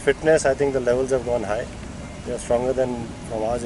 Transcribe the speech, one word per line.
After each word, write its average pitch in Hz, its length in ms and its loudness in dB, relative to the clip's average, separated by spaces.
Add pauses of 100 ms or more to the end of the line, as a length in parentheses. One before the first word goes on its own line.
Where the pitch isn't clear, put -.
fitness, 151 400 4
I 135 140 4
think 139 180 2
the 123 80 -2
levels 127 300 2
have 120 100 -2
gone 117 240 0
high, 117 160 -2 (560)
they 120 140 -6
are - 100 -8
stronger 123 340 2
than 123 160 0 (320)
from 110 220 -4
our 120 140 -2